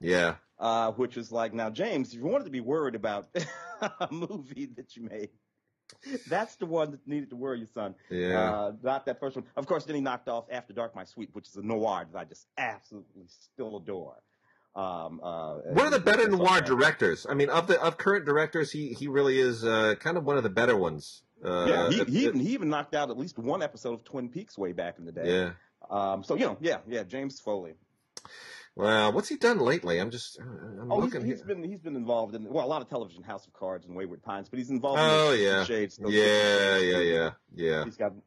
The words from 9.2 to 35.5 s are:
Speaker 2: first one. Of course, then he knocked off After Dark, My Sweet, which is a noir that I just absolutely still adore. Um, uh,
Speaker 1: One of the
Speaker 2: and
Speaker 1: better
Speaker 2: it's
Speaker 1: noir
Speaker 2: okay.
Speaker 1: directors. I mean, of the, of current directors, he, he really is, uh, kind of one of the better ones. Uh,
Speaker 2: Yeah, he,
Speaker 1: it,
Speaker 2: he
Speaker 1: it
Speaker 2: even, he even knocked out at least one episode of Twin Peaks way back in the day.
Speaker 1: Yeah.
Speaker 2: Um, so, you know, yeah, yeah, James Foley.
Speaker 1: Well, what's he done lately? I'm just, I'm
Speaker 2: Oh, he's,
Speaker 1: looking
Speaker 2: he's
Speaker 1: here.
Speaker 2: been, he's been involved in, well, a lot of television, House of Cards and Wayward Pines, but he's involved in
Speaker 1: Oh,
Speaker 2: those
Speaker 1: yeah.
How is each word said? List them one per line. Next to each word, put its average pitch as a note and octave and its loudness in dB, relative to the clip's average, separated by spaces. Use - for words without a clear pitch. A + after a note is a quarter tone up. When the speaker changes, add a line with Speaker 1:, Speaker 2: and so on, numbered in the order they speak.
Speaker 2:
first C3+ -6
one. B2 -10
Of C#3 -6
course, D#3 -2
then D3+ -8
he D3 -2
knocked C3 -4
off A#2 -6
After B2 -10
Dark, A#2 -8
My F#2 -12
Sweet, G#2+ -14
which G#2 -14
is - -20
a G2+ -12
noir G#2+ -2
that E2+ -12
I F2 -8
just - -20
absolutely G#2 -10
still A2 -10
adore. E2 -12
Um, E2+ -8
uh, D#2+ -8
Speaker 1:
One C3 2
of D4+ 2
the D4 4
Speaker 2:
and F#3 2
Speaker 1:
better G#3 6
Speaker 2:
it's G#3 4
Speaker 1:
noir F3+ 6
Speaker 2:
okay. E3+ 2
Speaker 1:
directors. B2+ 4
I C#3 -2
mean, C#3 2
of E3+ 2
the, F#3+ 6
of D#3+ 2
current G3 2
directors, D3+ 2
he, D3 -6
he A#2+ -8
really C#3 4
is, A#2+ 4
uh, A2 6
kind E3 0
of E3 -2
one C#3+ 2
of B2+ 2
the G#2+ 2
better A#2 4
ones. D#2+ -2
Uh, F2+ 2
Speaker 2:
Yeah, E2+ 4
he, - 2
Speaker 1:
it, - 0
Speaker 2:
he C3 0
Speaker 1:
it - 4
Speaker 2:
even, - 0
he G#3+ 0
even F#3 -2
knocked D3 -4
out D3 0
at A#2 -8
least E3 -10
one C#3+ -4
episode B2+ -6
of A#2 -10
Twin B2 -10
Peaks F3+ -12
way F#2+ -4
back F2 -8
in F2 -16
the E2 -14
day. E2 -8
Speaker 1:
Yeah. F2+ 2
Speaker 2:
Um, G2 -2
so, D#3 -2
you G3 0
know, G#2 -4
yeah, D3 -2
yeah, A#2 -6
James C3+ -8
Foley. F#2 -6
Speaker 1:
Well, G#2+ 4
what's G3 0
he D4+ -6
done A#3 4
lately? A#2 2
I'm G2+ 0
just, - -12
I'm A#2 -12
Speaker 2:
Oh, G#3 2
he's, B3 0
Speaker 1:
looking B2 -4
Speaker 2:
he's B2 -4
Speaker 1:
here. F3+ -18
Speaker 2:
been, F#3+ -6
he's F#3 -10
been D#3 -10
involved A2+ -2
in, A2 -8
well, C#3+ -2
a - -2
lot D3+ -2
of B2 -12
television, F#2+ -10
House G2 -14
of - -20
Cards F#2 -8
and F2 -16
Wayward F2 -10
Pines, G2 -10
but B2 -10
he's B2 -6
involved C#3 0
in D#3 6
Speaker 1:
Oh, D#3 6
Speaker 2:
those A#2 4
Speaker 1:
yeah. F#2+ 4